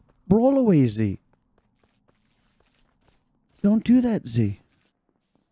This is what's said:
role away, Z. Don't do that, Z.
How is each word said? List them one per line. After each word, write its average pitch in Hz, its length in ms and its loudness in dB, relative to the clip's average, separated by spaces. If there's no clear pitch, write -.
role 240 300 2
away, 196 300 2
Z. 104 320 -6
Don't 214 220 0
do 247 160 2
that, 233 260 -4
Z. 113 360 -4